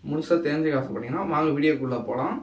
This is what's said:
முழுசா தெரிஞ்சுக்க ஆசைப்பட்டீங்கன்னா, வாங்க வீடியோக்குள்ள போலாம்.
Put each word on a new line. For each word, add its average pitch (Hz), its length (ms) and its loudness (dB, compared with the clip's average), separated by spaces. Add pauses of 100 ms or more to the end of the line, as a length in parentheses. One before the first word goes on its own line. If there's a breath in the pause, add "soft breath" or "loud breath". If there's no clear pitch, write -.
(100)
முழுசா 160 260 2 (100)
தெரிஞ்சுக்க 151 340 2
ஆசைப்பட்டீங்கன்னா, 143 440 -4 (100)
வாங்க 156 240 2
வீடியோக்குள்ள 135 400 2 (100)
போலாம். 135 340 -2